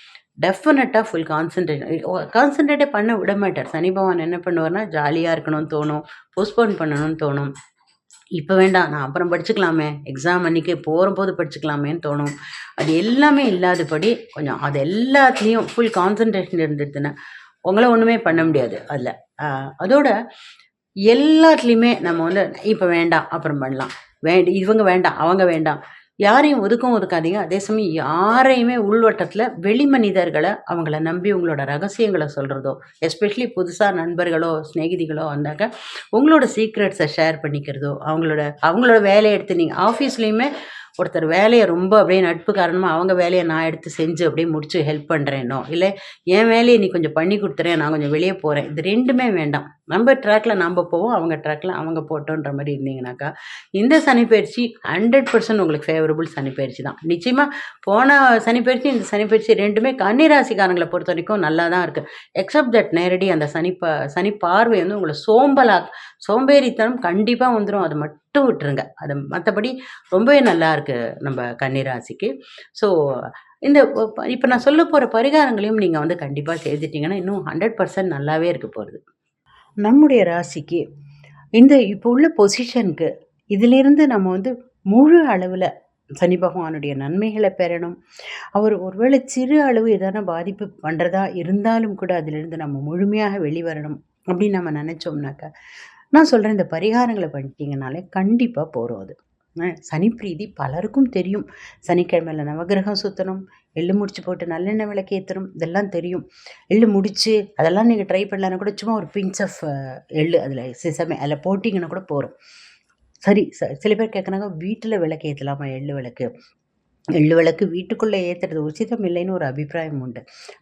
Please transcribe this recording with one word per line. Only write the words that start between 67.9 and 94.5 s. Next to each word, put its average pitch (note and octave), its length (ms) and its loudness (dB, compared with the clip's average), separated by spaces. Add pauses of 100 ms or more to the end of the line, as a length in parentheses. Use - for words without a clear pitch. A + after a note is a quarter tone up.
மட்டும் D3+ 280 -8 (120)
விட்டுருங்க. E3 480 0 (100)
அது D3 200 -8
மத்தபடி F#3 640 -4 (300)
ரொம்பவே A#3+ 320 6
நல்லா E3 320 4
இருக்கு C3+ 460 -4
நம்ம B2+ 360 -6
கன்னி C3+ 280 -4
ராசிக்கு. C3 540 -8 (360)
So D3+ 460 0 (400)
இந்த C#4 340 4
ஒ-, A3 220 -2
ப-, - 140 -8
இப்ப B3+ 200 -2
நான் B3 100 2
சொல்ல D4 260 4
போற D4 220 2
பரிகாரங்களையும் A#3 800 2
நீங்க E3 140 0
வந்து E3 180 -2
கண்டிப்பா D3 380 -6
செய்துட்டீங்கன்னா D3+ 580 -4
இன்னும் F#3+ 340 -4
ஹண்ட்ரட் G#3+ 300 -2
பர்சன்ட் F#3 360 -2
நல்லாவே D3 300 -2
இருக்க E3+ 320 -4
போறது. G#2+ 240 -12 (760)
நம்முடைய A#3+ 500 6
ராசிக்கு E3+ 640 -4 (640)
இந்த C4 320 8
இப்ப G3+ 280 -2
உள்ள D4+ 280 4
பொசிஷனுக்கு G3+ 720 0 (340)
இதிலிருந்து C4 600 6
நம்ம G3 240 2
வந்து A3 400 -6 (120)
முழு D4 460 6
அளவுல F#3 420 -2 (380)
சனி F3+ 280 2
பகவானுடைய D#3+ 580 -4
நன்மைகளை F#3+ 640 -2
பெறணும். E3+ 360 -4 (560)
அவர் G#3+ 240 0
ஒருவேளை G3+ 500 0
சிறு C4 380 0
அளவு A3+ 280 2
ஏதான G3 340 -2
பாதிப்பு F3+ 460 -6 (120)
பண்றதா F3 520 -2
இருந்தாலும் G3+ 600 -2
கூட F#3 200 -4
அதிலிருந்து D#3 420 -6
நம்ம D3 240 -8
முழுமையாக G3+ 580 -2
வெளிவரணும் D#3 600 -6 (280)
அப்படின்னு F#3+ 340 0